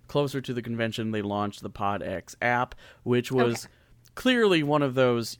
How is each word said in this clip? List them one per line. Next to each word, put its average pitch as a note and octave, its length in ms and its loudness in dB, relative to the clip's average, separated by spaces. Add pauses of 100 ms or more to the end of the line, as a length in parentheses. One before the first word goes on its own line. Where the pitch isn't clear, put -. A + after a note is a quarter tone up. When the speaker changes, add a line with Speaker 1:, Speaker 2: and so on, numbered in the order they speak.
Speaker 1:
closer C#3+ 340 -2
to B2 140 -6
the A#2+ 80 -6
convention, A2+ 480 -4
they G#2+ 120 -2
launched G2+ 400 -4
the G#2 80 -10
Pod G2+ 320 -2
X F2+ 380 -8
app, B2 340 0 (280)
which A#2+ 300 0
was A#2+ 340 2
Speaker 2:
Okay. - 60 -20 (420)
Speaker 1:
clearly A3 480 4
one D3 200 2
of C3 120 0
those, B2 460 2